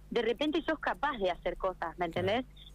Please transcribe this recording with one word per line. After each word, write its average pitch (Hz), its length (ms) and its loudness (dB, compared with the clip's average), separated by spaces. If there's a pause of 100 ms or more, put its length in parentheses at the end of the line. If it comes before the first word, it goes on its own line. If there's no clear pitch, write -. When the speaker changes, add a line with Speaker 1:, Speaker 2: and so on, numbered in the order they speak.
Speaker 1:
de 240 120 2
repente 294 420 2
sos 320 160 0
capaz 254 400 0
de 185 120 2
hacer 170 260 -2
cosas, 170 400 -2
¿me 175 120 0
Speaker 2:
Claro. 180 180 0
Speaker 1:
entendés? 247 180 2 (300)